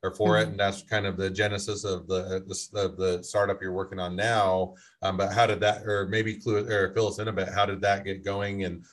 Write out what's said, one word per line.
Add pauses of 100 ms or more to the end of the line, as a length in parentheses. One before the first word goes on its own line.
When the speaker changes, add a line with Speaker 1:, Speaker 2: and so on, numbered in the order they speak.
Speaker 1:
or
for
it.
Speaker 2:
Mm-hmm.
Speaker 1:
And
that's
kind
of
the
genesis
of
the,
the,
of
the
startup
you're
working
on
now. (260)
Um,
but
how
did
that,
or
maybe
clue,
or
fill
us
in
a
bit,
how
did
that
get
going,
and,